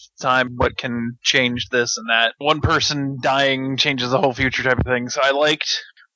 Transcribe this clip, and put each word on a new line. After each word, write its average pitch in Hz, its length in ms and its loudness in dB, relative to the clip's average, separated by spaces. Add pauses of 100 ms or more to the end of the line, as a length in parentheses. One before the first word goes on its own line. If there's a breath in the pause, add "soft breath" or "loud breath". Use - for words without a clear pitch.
(220)
time, 127 340 2
what 120 220 0
can 120 460 -6
change 123 460 0
this 120 280 0
and 113 120 -12
that. 113 280 2
One 151 240 0
person 139 600 0
dying 135 540 0
changes 131 360 0
the 131 100 4
whole 139 120 2
future 131 300 -2
type 127 160 2
of - 60 2
thing. 123 240 -2
So 147 120 -6
I 135 100 2
liked, 151 460 0 (380 loud breath)